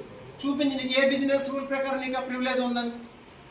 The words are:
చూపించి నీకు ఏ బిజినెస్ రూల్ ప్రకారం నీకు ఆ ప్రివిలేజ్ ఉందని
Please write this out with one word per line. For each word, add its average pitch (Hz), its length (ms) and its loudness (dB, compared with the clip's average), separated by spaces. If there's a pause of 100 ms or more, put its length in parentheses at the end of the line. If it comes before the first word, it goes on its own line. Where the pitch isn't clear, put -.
(400)
చూపించి 277 400 0
నీకు 254 200 -2
ఏ - 80 8
బిజినెస్ 277 420 2
రూల్ 277 180 -4
ప్రకారం 269 320 0
నీకు 262 200 -2
ఆ 254 80 -4
ప్రివిలేజ్ 254 320 0
ఉందని 240 320 0 (580)